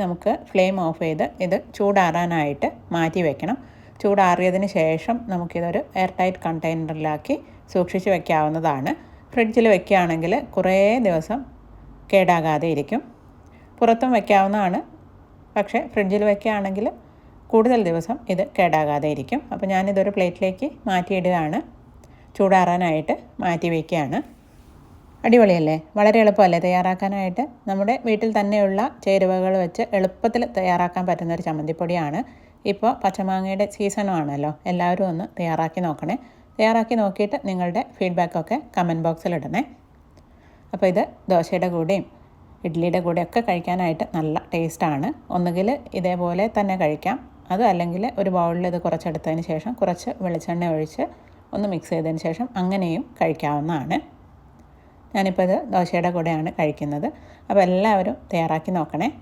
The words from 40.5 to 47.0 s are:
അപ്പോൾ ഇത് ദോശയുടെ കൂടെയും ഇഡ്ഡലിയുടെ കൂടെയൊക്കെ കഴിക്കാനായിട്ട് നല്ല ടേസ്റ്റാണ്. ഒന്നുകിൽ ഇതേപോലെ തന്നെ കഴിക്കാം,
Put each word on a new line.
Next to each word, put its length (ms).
അപ്പോൾ 180
ഇത് 100
ദോശയുടെ 420
കൂടെയും 300
ഇഡ്ഡലിയുടെ 400
കൂടെയൊക്കെ 420
കഴിക്കാനായിട്ട് 580
നല്ല 200
ടേസ്റ്റാണ്. 580
ഒന്നുകിൽ 340
ഇതേപോലെ 460
തന്നെ 240
കഴിക്കാം, 360